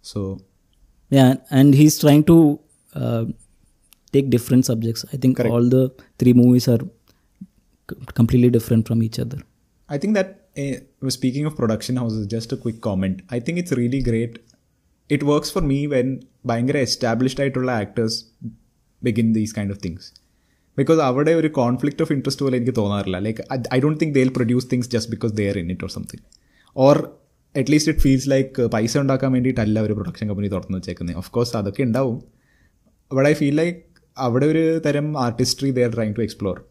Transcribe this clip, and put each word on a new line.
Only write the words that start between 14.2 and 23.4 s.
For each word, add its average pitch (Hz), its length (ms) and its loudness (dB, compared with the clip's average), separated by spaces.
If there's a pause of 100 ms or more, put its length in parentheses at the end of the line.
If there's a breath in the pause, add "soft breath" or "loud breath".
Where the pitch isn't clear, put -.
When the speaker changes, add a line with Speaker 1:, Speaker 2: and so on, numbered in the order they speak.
Speaker 1:
It 147 140 0
works 147 260 0
for 190 120 -4
me 139 260 0
when 131 200 0 (380)
ഭയങ്കര 120 360 -2
എസ്റ്റാബ്ലിഷ്ഡ് 123 600 -2
ആയിട്ടുള്ള 131 280 -2 (100)
actors 110 320 -4 (880)
begin 113 320 0
these 107 200 -2
kind 101 180 -6
of 98 80 -10
things. 90 220 -10 (760)
Because 160 220 2
അവിടെ 139 360 0
ഒരു 156 180 0
conflict 127 480 -2
of 156 100 -2
interest 139 300 -4
പോലെ 131 160 0
എനിക്ക് 120 180 -2
തോന്നാറില്ല. 101 420 -2 (100)
Like, 110 120 -6 (160)